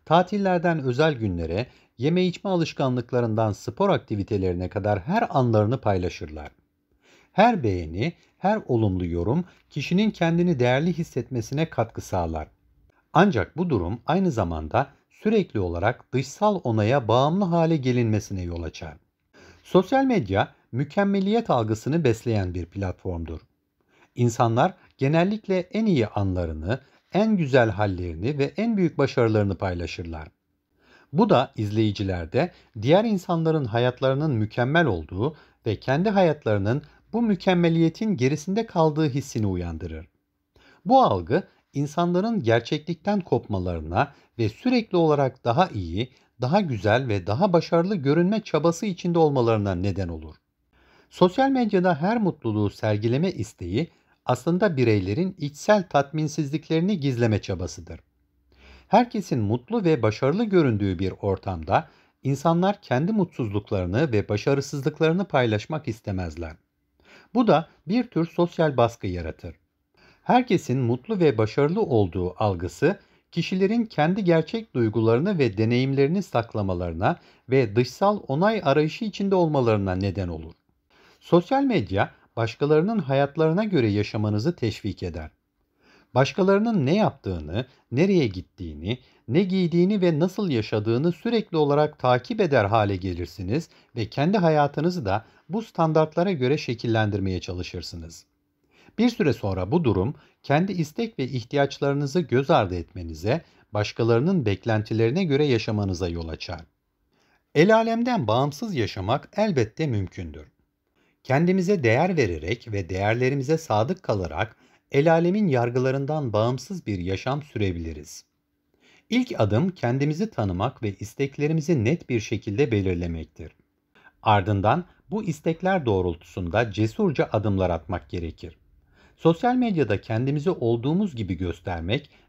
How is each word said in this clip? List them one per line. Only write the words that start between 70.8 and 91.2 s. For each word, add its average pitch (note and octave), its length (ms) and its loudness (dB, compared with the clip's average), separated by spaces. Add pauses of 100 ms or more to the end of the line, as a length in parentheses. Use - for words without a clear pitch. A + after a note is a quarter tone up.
ve C3+ 180 4
başarılı D3 440 2
olduğu F#2+ 600 0
algısı G2+ 560 0 (340)
kişilerin F#3+ 520 0
kendi F#3 400 0
gerçek E3+ 500 0
duygularını A#2 640 2
ve G#2+ 200 0
deneyimlerini C3+ 640 2
saklamalarına G2 920 -2 (340)
ve A#2+ 260 2
dışsal G3 520 0
onay F#3+ 360 0
arayışı D3+ 400 0
içinde G3 300 -2
olmalarına A#2+ 600 2
neden F#2+ 340 -2
olur. E2 260 -12 (640)
Sosyal A3 420 2
medya A#2+ 480 0 (260)
başkalarının D3+ 640 0
hayatlarına D3+ 640 0
göre D3+ 240 2
yaşamanızı G#2+ 680 0
teşvik G2+ 460 -6
eder. D#2+ 280 -8 (840)
Başkalarının G3 720 2
ne D#3+ 100 2
yaptığını, G2 680 -2 (260)
nereye E3+ 340 2
gittiğini, F2 720 -8 (300)
ne D3 140 2
giydiğini F3+ 580 2
ve E3+ 180 2
nasıl F#3 320 -2
yaşadığını A#2 640 0
sürekli A3+ 440 -2